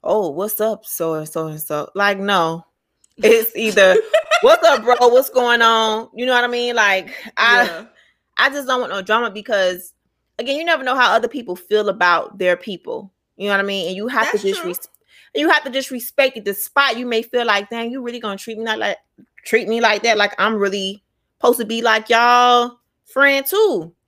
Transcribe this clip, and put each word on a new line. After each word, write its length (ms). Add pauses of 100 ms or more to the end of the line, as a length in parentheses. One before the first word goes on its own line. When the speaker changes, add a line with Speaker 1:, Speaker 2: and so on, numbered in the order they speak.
Speaker 1:
"Oh, 260
what's 300
up, 240
so 300
and 140
so 180
and 140
so?" 340
Like, 240
no. 480 (500)
It's 400
either, 400 (240)
Speaker 2:
<laughs> 220
Speaker 1:
"What's 220
up, 200
bro? 100 (140)
What's 220
going 320
on?" 520
You 120
know 80
what 100
I 40
mean? 280
Like, 380 (240)
I, 280
Speaker 2:
Yeah. 200 (520)
Speaker 1:
I 120
just 180
don't 120
want 120
no 100
drama 280
because, 640 (440)
again, 200
you 60
never 200
know 120
how 180
other 140
people 280
feel 320
about 500
their 180
people. 560 (240)
You 100
know 80
what 60
I 40
mean? 240
And 80
you 120
have 220
to 20
Speaker 2:
That's 100
Speaker 1:
just 180
Speaker 2:
true. 80
Speaker 1:
res-, 200 (460)
you 140
have 160
to 60
just 200
respect 460
it, 80
despite 540
you 80
may 160
feel 240
like, 240
"Dang, 200
you 120
really 180
gonna 180
treat 200
me 80
like, 120
like, 200 (460)
treat 220
me 140
like 220
that? 160
Like, 200
I'm 180
really 460 (360)
supposed 220
to 60
be, 160
like, 280
y'all 680 (280)
friend 400
too." 480 (140)